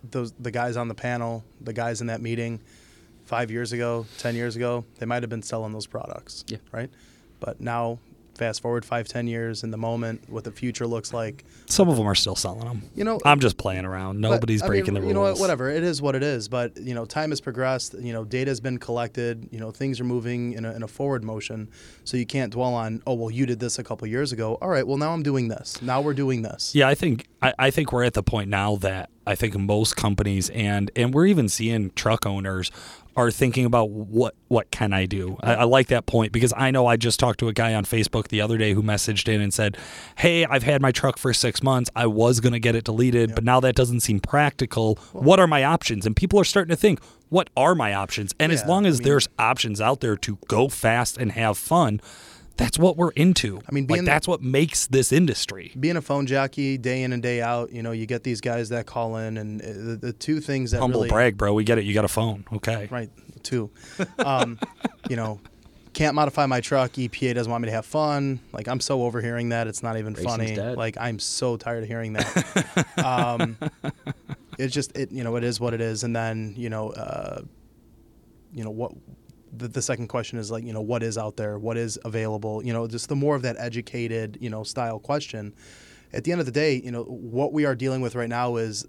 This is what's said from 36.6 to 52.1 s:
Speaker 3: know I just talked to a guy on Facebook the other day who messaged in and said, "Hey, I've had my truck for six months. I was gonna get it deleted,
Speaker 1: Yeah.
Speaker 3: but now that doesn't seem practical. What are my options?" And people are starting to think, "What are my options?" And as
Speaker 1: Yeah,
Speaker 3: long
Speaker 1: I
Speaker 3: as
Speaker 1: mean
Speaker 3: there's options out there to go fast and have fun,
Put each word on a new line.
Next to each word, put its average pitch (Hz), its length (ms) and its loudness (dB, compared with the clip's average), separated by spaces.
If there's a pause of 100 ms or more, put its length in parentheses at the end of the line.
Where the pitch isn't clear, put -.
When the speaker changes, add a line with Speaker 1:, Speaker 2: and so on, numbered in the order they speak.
Speaker 3:
know 127 160 6
I 117 100 6
just 113 220 2
talked 120 220 2
to 117 60 0
a 110 60 0
guy 113 220 2
on 104 100 0
Facebook 110 440 0
the 104 120 2
other 110 160 2
day 107 160 4
who 101 80 4
messaged 104 500 0
in 107 100 4
and 101 120 0
said, 104 240 0 (400)
"Hey, 170 280 4
I've 135 180 2
had 139 180 4
my 135 100 4
truck - 260 0
for 131 160 0
six - 280 0
months. 127 340 2
I 117 120 2
was 113 320 4
gonna 120 200 4
get 113 160 4
it 113 100 0
deleted, 117 440 4
Speaker 1:
Yeah. 113 60 -4
Speaker 3:
but 117 80 0
now 127 160 6
that 127 160 4
doesn't 120 240 4
seem 107 200 2
practical. 117 760 2 (180)
What 175 260 8
are 180 80 8
my 147 160 4
options?" 120 420 2
And 110 100 2
people 196 240 4
are 180 60 6
starting 180 260 2
to 165 60 4
think, 196 220 4 (300)
"What 175 260 2
are 156 200 6
my 110 180 2
options?" 98 460 -4
And 156 120 4
as 135 100 2
Speaker 1:
Yeah, 110 80 -2
Speaker 3:
long 196 160 6
Speaker 1:
I 185 40 6
Speaker 3:
as 135 100 4
Speaker 1:
mean 123 100 2
Speaker 3:
there's 143 180 6 (100)
options 113 420 0
out 120 220 2
there 110 160 2
to 107 200 -4 (100)
go 117 220 4
fast 117 480 2
and 117 160 0
have 110 240 2
fun, 139 440 2 (560)